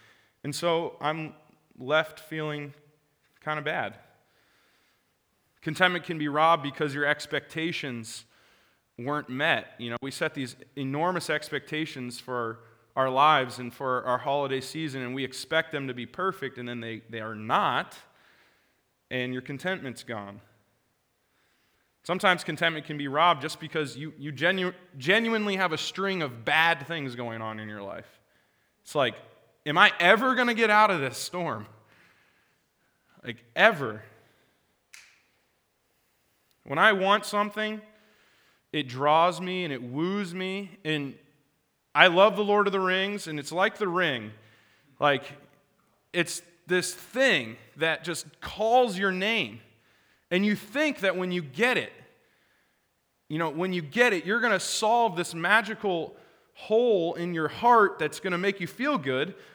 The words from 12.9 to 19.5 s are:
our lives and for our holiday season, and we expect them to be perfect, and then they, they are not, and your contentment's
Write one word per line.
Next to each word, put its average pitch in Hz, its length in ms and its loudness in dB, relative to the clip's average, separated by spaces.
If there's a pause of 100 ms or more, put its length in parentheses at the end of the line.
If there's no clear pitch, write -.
our 131 140 2
lives 131 500 4
and 120 120 -10
for 127 340 -4
our 123 120 2
holiday 139 440 -2
season, 151 420 -8
and 123 100 -8
we 135 100 -4
expect 160 480 -4
them 139 180 -6
to 123 40 -6
be 120 140 -10
perfect, 180 500 -6
and 123 100 -10
then 120 120 -8
they, 113 300 -10
they 113 100 -10
are 110 160 -8
not, 135 600 -2 (1160)
and 127 220 -4
your 127 80 -8
contentment's 143 640 -8